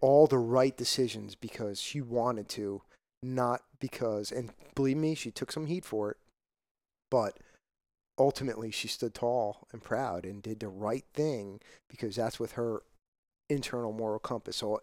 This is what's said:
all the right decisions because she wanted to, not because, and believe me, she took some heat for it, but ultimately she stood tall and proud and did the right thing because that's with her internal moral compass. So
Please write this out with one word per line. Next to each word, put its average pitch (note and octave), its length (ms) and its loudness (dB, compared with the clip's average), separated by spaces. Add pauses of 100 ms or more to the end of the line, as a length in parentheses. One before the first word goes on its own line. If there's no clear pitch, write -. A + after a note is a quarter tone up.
all C#3+ 260 10
the C#3 100 4
right B2+ 400 4
decisions A2+ 560 -2
because G#2 480 -8
she - 180 -6
wanted A#2+ 500 0
to, G2+ 340 -6 (400)
not B2+ 400 0 (160)
because, A2 520 -4
and A#2+ 220 -6 (220)
believe C#3 220 2
me, D#3 180 2
she A2+ 160 -8
took - 200 -6
some D#3 140 -4
heat F3 180 -4
for G#2+ 280 -2
it, - 60 -10 (920)
but A2+ 300 2 (800)
ultimately B2+ 500 2
she - 180 -6
stood - 280 -4
tall A#2+ 560 0
and A#2 120 -16
proud G#2+ 420 -2
and G2+ 180 -10
did A2 160 -6
the A2 80 -6
right G#2 380 -4 (100)
thing A2 440 -2 (300)
because G#2+ 260 -6
that's A2+ 240 -2
with A#2 120 -4
her A#2 320 -4 (640)
internal B2 420 -2
moral A2 280 -2
compass. - 380 -6
So G#2+ 260 0